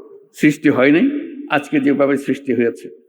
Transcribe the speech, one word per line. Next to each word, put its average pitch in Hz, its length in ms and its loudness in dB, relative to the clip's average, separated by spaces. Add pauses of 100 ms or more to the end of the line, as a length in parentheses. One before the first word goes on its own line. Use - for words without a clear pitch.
(340)
সৃষ্টি 151 360 2
হয়নি, 143 340 4 (460)
আজকে 147 300 -2
যেভাবে 139 380 0
সৃষ্টি 131 360 -6
হয়েছে। - 560 -4